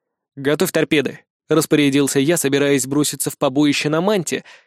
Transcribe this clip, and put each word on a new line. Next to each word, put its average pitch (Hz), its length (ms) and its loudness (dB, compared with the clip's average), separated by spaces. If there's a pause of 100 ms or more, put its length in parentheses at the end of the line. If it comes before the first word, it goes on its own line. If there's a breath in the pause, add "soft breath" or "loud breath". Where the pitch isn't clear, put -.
(360)
«Готовь 147 360 -2
торпеды», — 151 460 0 (320)
распорядился 143 680 2
я, 156 200 2
собираясь 139 480 0
броситься 147 420 -2
в - 80 -8
побоище 147 540 0
на 156 100 0
манте, 190 440 -2 (220 loud breath)